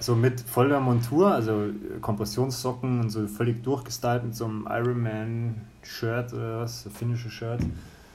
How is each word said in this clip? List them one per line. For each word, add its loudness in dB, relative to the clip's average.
so 2
mit 4
voller 4
Montur, 4
also 2
Kompressionssocken -2
und 0
so -2
völlig 0
durchgestylt 0
mit -6
so -4
einem -4
Ironman-Shirt -2
oder -4
was, -6
so -12
finnische -4
Shirt, -4